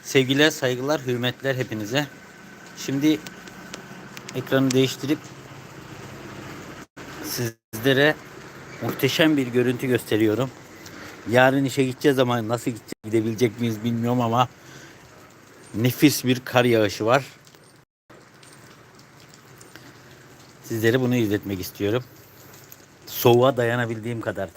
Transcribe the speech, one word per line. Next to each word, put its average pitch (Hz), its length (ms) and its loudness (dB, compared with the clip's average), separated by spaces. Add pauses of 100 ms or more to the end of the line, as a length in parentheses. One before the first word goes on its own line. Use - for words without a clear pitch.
Sevgiler, 135 480 2
saygılar, 135 560 -2
hürmetler 123 480 -2
hepinize. 120 520 -4 (680)
Şimdi 139 420 0 (1160)
ekranı 135 360 0
değiştirip 131 480 0 (2000)
sizlere 127 920 0 (680)
muhteşem 139 540 2
bir 135 100 0
görüntü 123 400 0
gösteriyorum. 113 640 2 (800)
Yarın 131 340 6
işe 135 200 0
gideceğiz 131 340 2
ama 120 300 2
nasıl 117 220 -2
gideceğiz, - 340 -14
gidebilecek 110 560 0
miyiz 113 240 -2
bilmiyorum 120 360 0
ama 120 280 2 (1300)
nefis 123 500 2
bir 123 160 2
kar 123 240 2
yağışı 110 420 2
var. 127 180 4 (3500)
Sizlere 113 360 2
bunu 123 160 2
izletmek 101 440 0
istiyorum. 104 440 -2 (1000)
Soğuğa 123 500 4
dayanabildiğim 117 640 -2
kadar 98 360 -6